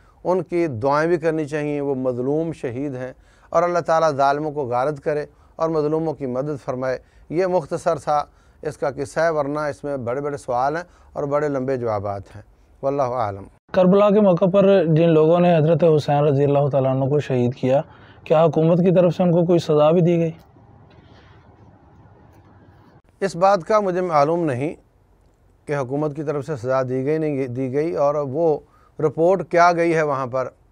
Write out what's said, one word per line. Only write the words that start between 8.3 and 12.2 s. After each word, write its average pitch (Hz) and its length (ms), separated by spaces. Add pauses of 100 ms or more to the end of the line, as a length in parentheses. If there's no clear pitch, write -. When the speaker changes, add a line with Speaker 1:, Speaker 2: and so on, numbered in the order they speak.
Speaker 1:
इसका 147 280
किस्सा 139 320
है, 165 80
वरना 151 380
इसमें 139 360
बड़े-बड़े 143 320
सवाल 131 400
हैं 175 80 (300)
और 151 100
बड़े 147 240
लंबे 135 280
जवाबात 101 520